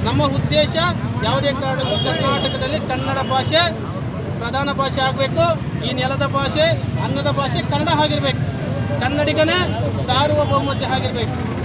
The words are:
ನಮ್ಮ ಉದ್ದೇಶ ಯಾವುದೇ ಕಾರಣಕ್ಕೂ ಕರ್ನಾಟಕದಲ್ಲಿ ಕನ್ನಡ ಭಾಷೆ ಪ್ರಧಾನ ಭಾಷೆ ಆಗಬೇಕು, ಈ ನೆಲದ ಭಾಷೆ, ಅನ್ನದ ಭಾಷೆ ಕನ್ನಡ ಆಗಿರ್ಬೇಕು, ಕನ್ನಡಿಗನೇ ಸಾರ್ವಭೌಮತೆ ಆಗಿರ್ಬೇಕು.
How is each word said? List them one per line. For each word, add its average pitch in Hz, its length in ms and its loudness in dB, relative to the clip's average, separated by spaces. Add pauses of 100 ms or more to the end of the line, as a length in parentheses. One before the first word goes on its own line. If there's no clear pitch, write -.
ನಮ್ಮ 262 200 2
ಉದ್ದೇಶ 285 520 2 (480)
ಯಾವುದೇ 277 280 2
ಕಾರಣಕ್ಕೂ 262 520 -2
ಕರ್ನಾಟಕದಲ್ಲಿ 277 760 0
ಕನ್ನಡ 254 520 -2
ಭಾಷೆ 311 640 0 (460)
ಪ್ರಧಾನ 262 340 -2
ಭಾಷೆ 269 280 0
ಆಗಬೇಕು, 269 440 2 (400)
ಈ 247 80 -2
ನೆಲದ 262 340 0
ಭಾಷೆ, 277 360 0 (420)
ಅನ್ನದ 285 260 0
ಭಾಷೆ 277 400 0
ಕನ್ನಡ 302 180 0
ಆಗಿರ್ಬೇಕು, 294 500 2 (640)
ಕನ್ನಡಿಗನೇ 302 580 2 (480)
ಸಾರ್ವಭೌಮತೆ 277 800 2
ಆಗಿರ್ಬೇಕು. 247 680 -2 (120)